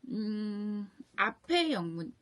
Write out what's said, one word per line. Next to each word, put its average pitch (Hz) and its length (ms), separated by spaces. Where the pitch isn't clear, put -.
음, 208 800
앞에 320 540
영문 170 520